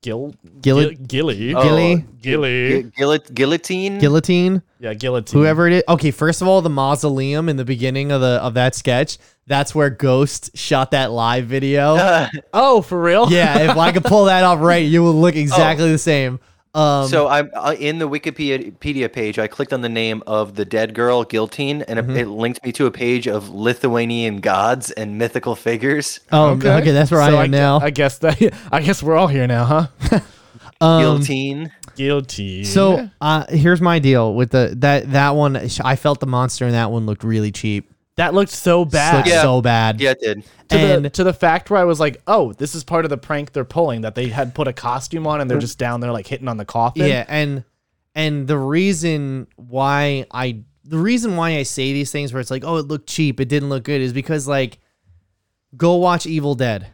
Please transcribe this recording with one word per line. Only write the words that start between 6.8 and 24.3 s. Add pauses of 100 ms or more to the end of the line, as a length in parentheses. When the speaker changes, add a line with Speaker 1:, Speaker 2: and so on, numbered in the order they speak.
Speaker 2:
in
the
beginning
of
the,
of
that
sketch, (300)
that's
where
Ghost
shot
that
live
video. (140)
Speaker 3:
<laughs>
Speaker 1:
Oh,
for
real?
Speaker 2:
Yeah,
if
I
could
pull
that
off
right,
you
will
look
Speaker 3:
Oh.
Speaker 2:
exactly
the
same. (360)
Um,
Speaker 3:
So
I'm,
uh,
in
the
Wikipedia
page,
I
clicked
on
the
name
of
the
dead
girl,
Guillotine,
and
it,
Speaker 2:
Mm-hmm.
Speaker 3:
it
linked
me
to
a
page
of
Lithuanian